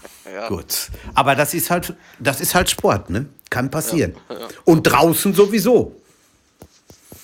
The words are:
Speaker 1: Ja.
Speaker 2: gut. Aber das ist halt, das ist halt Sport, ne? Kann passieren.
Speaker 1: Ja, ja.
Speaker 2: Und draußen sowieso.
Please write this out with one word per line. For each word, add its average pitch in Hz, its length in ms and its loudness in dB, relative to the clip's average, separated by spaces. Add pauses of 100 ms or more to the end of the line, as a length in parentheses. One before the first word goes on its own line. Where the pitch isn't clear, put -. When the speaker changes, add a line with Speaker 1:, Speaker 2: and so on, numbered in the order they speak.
(320)
Speaker 1:
Ja. 101 180 -12
Speaker 2:
gut. - 400 -8 (260)
Aber 139 180 2
das 143 220 -2
ist - 160 -4
halt, 175 240 -4 (240)
das 135 200 -2
ist 165 140 -4
halt 180 160 2
Sport, 127 400 -2
ne? 113 160 -4 (240)
Kann 127 220 -4
passieren. 151 440 -2 (140)
Speaker 1:
Ja, 117 120 -12
ja. 117 60 -14 (180)
Speaker 2:
Und 165 180 6
draußen 165 500 4
sowieso. 202 600 2 (1300)